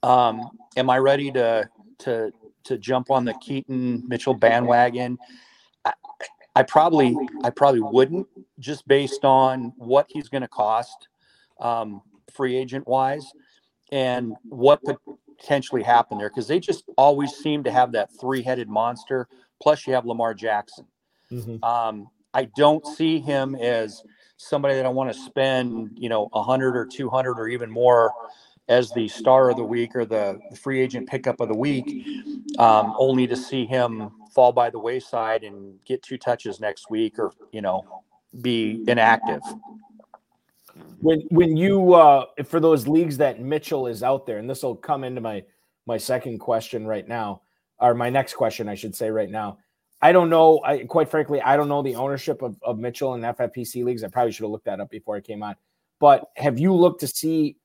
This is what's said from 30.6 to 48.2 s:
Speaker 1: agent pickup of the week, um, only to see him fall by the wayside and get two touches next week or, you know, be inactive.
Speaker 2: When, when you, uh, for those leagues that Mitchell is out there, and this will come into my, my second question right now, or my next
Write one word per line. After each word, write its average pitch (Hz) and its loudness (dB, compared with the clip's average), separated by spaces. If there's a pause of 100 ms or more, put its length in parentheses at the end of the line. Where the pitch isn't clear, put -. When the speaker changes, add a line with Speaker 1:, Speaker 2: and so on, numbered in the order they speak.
Speaker 1:
agent 127 -2
pickup 131 -4
of 120 -2
the - -2
week, 139 -4 (540)
um, 110 4
only 131 2
to 120 -4
see 127 -6
him 113 -4 (240)
fall 123 6
by 120 0
the 117 -8
wayside 113 -4
and 98 -20
get 127 -6
two 131 -12
touches 117 -6
next 107 -8
week 110 -2
or, 110 -4 (200)
you 107 -12
know, 95 -6 (380)
be 113 -2
inactive. 113 4 (1600)
Speaker 2:
When, 156 4 (100)
when 165 4
you, 185 6
uh, 143 10 (200)
for 170 -2
those 156 4
leagues 156 0
that 127 0
Mitchell 139 -4
is 113 -8
out 131 -2
there, 110 -8
and 117 -10
this 131 -8
will 123 -4
come 135 -6
into 127 -8
my, 107 -8 (420)
my 117 -4
second 123 -4
question 113 -4
right 104 -6
now, 107 -8 (360)
or 120 4
my 120 -2
next 131 -2